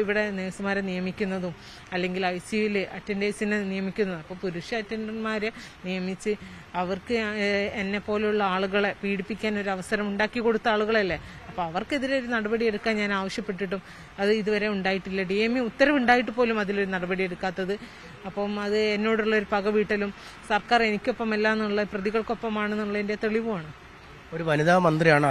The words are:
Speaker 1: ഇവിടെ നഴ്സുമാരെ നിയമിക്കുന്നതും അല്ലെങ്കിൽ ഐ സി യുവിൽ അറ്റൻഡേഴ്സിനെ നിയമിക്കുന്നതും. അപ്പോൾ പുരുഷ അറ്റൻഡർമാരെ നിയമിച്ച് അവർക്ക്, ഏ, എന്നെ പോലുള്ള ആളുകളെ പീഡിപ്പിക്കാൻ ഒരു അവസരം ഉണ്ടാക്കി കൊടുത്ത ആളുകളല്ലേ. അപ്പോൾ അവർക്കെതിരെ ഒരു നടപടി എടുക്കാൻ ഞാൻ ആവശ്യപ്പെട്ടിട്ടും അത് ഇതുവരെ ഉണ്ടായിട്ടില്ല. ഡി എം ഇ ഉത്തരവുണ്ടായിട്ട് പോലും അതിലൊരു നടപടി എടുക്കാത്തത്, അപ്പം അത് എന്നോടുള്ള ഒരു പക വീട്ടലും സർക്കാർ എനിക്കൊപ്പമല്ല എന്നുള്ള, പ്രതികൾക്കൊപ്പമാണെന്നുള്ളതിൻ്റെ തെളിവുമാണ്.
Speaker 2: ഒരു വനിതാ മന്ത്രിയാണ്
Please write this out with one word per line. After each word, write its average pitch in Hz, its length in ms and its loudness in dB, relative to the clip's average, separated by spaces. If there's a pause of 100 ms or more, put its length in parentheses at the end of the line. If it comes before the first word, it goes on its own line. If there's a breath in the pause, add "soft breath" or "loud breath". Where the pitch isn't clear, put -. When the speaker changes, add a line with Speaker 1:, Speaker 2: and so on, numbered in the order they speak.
Speaker 1:
ഇവിടെ 208 200 2 (140)
നഴ്സുമാരെ 196 520 -2
നിയമിക്കുന്നതും 185 640 -2 (400 loud breath)
അല്ലെങ്കിൽ 185 380 0
ഐ 180 140 -4
സി - 140 -4
യുവിൽ 214 180 0 (200)
അറ്റൻഡേഴ്സിനെ 208 600 -2 (140)
നിയമിക്കുന്നതും. 190 520 -2
അപ്പോൾ 185 200 -12
പുരുഷ 175 260 -6 (120)
അറ്റൻഡർമാരെ 220 680 -4 (380 loud breath)
നിയമിച്ച് 185 440 -2 (520 loud breath)
അവർക്ക്, 190 340 -2 (280)
ഏ, 202 40 2 (320)
എന്നെ 196 260 -2
പോലുള്ള 208 340 0 (140)
ആളുകളെ 196 360 2 (120)
പീഡിപ്പിക്കാൻ 202 600 -2
ഒരു 196 120 -2
അവസരം 208 360 -2
ഉണ്ടാക്കി 214 360 0
കൊടുത്ത 226 280 2
ആളുകളല്ലേ. 208 440 2 (300 loud breath)
അപ്പോൾ 180 200 -4
അവർക്കെതിരെ 254 520 -2
ഒരു 240 140 -8
നടപടി 220 340 0
എടുക്കാൻ 214 320 0
ഞാൻ 202 180 0
ആവശ്യപ്പെട്ടിട്ടും 190 640 -4 (400 loud breath)
അത് 202 100 6 (100)
ഇതുവരെ 208 320 0
ഉണ്ടായിട്ടില്ല. 190 560 0
ഡി 196 160 2
എം 233 140 0
ഇ - 100 0
ഉത്തരവുണ്ടായിട്ട് 254 680 4
പോലും 226 260 2
അതിലൊരു 202 320 0
നടപടി 180 320 0
എടുക്കാത്തത്, 185 480 -2 (520 loud breath)
അപ്പം 202 240 -2 (140)
അത് 208 120 0 (180)
എന്നോടുള്ള 214 460 2
ഒരു 202 120 -6
പക 202 240 2
വീട്ടലും 202 340 2 (400 loud breath)
സർക്കാർ 220 280 4 (100)
എനിക്കൊപ്പമല്ല 214 640 0
എന്നുള്ള, 214 280 0 (100)
പ്രതികൾക്കൊപ്പമാണെന്നുള്ളതിൻ്റെ 208 1300 -2
തെളിവുമാണ്. 214 480 -2 (640)
Speaker 2:
ഒരു 165 140 -4
വനിതാ 151 260 6 (100)
മന്ത്രിയാണ് 156 460 6